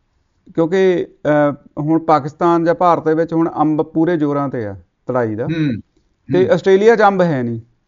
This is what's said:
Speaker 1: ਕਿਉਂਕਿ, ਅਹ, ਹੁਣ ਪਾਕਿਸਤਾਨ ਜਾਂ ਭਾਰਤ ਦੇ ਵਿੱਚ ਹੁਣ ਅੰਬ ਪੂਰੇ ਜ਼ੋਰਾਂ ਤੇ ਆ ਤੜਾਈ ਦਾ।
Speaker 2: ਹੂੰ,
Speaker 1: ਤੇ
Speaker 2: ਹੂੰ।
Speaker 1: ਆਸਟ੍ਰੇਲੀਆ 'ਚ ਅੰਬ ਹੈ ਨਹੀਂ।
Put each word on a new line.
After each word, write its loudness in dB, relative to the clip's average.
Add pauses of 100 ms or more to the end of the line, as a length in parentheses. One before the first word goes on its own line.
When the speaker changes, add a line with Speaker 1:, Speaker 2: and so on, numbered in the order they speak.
(560)
Speaker 1:
ਕਿਉਂਕਿ, 0 (180)
ਅਹ, -2
ਹੁਣ 0
ਪਾਕਿਸਤਾਨ 0
ਜਾਂ 0
ਭਾਰਤ 0
ਦੇ 2
ਵਿੱਚ -2
ਹੁਣ 0 (100)
ਅੰਬ 0
ਪੂਰੇ -2
ਜ਼ੋਰਾਂ -2
ਤੇ -8
ਆ -10 (320)
ਤੜਾਈ -2
ਦਾ। -6
Speaker 2:
ਹੂੰ, -4 (520)
Speaker 1:
ਤੇ 2
Speaker 2:
ਹੂੰ। 2
Speaker 1:
ਆਸਟ੍ਰੇਲੀਆ 4
'ਚ 2
ਅੰਬ 4
ਹੈ 0
ਨਹੀਂ। -6 (260)